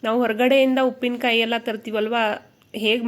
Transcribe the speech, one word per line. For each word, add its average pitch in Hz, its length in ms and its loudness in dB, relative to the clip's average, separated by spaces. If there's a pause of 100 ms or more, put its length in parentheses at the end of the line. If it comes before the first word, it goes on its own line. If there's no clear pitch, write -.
ನಾವು 226 180 0
ಹೊರಗಡೆಯಿಂದ 254 560 2 (120)
ಉಪ್ಪಿನಕಾಯಿ 247 560 -2
ಎಲ್ಲ 233 100 -2 (100)
ತರ್ತೀವಲ್ವ, 220 500 -4 (680)
ಹೇಗೆ 226 260 0